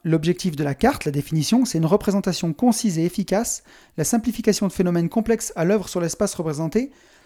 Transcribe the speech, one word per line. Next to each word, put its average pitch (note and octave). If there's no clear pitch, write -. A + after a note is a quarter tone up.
l'objectif E3
de D3+
la C#3+
carte, -
la D3+
définition, D#3+
c'est -
une D#3+
représentation F#3+
concise A3
et E3
efficace, F#3+
la D#3
simplification A3
de F#3
phénomènes F3
complexes A3+
à E3+
l'œuvre G3
sur F3+
l'espace E3+
représenté, D#3+